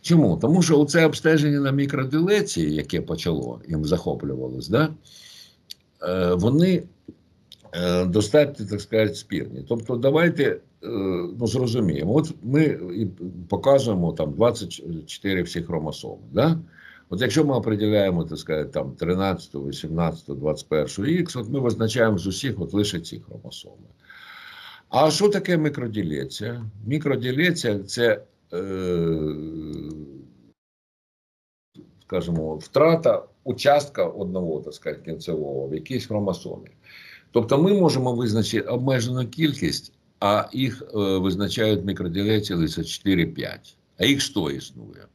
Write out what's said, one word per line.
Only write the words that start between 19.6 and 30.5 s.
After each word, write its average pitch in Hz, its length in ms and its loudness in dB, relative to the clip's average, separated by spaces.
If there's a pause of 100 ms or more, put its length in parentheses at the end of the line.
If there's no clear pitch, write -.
вісімнадцяту, 78 680 -4
двадцять 76 340 -4
першу 78 340 -2
X, 165 360 -2
от 107 100 -10
ми 139 100 -4
визначаємо 113 580 2
з 87 100 -4
усіх 107 320 -4
от 87 140 -6
лише 101 260 0
ці - 200 -12
хромосоми. - 680 -20 (1000)
А 151 220 6
що 196 180 4
таке 185 280 0
мікроділеція? 120 1080 -4 (200)
Мікроділеція — 135 1000 0
це, 113 340 2 (320)
е, 90 680 -2 (2750)